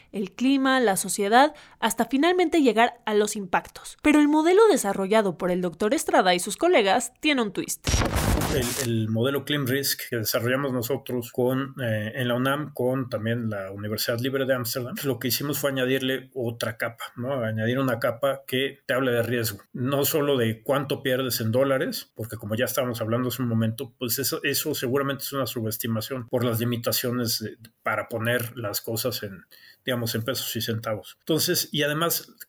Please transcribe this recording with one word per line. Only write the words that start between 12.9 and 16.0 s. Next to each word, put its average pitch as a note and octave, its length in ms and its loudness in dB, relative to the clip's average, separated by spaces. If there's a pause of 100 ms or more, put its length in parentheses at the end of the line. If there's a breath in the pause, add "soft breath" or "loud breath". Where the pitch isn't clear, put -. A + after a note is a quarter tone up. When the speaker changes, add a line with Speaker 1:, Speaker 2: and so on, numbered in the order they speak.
Speaker 2:
también A2+ 400 -2
la G2 220 -6
Universidad G#2+ 480 -4
Libre C3 260 -2
de C3 100 2
Ámsterdam, B2 400 -4 (100)
lo C3 140 -2
que B2+ 100 -4
hicimos C#3+ 300 -2
fue C#3+ 120 0
añadirle C3 640 -2